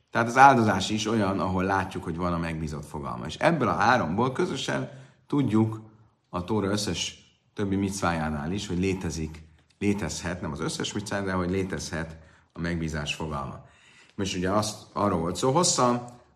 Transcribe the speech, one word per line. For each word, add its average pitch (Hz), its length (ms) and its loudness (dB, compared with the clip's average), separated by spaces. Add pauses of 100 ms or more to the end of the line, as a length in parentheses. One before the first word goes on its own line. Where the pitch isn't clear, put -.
(100)
Tehát 117 180 0
az 120 80 -4
áldozás 107 540 8
is 107 160 -2
olyan, 98 340 0
ahol 92 240 0
látjuk, 92 400 -2
hogy 82 120 -6
van 87 160 -2
a 85 60 -2
megbízott 78 460 -6
fogalma. 69 420 -8
És 76 100 -10
ebből 143 320 2
a 87 60 2
háromból 113 580 2
közösen 135 580 -2 (360)
tudjuk 110 540 2 (480)
a 90 160 -6
Tóra 101 240 0
összes - 600 -4 (240)
többi 98 220 -2
micvájánál 82 760 -2
is, 101 140 -4
hogy 87 120 -2
létezik, 80 640 -2 (360)
létezhet, 170 600 -2
nem - 120 -6
az 71 80 -8
összes - 320 -4
micváján, 101 340 -4
de 95 60 -2
hogy 90 180 0
létezhet 82 680 -4 (340)
a - 80 -12
megbízás 80 540 -4
fogalma. 71 500 -8 (500)
Most 98 220 -4
ugye 92 140 0
azt, 104 420 -2
arról 101 260 2
volt 85 180 -2
szó 131 160 2
hosszan, 127 520 4 (320)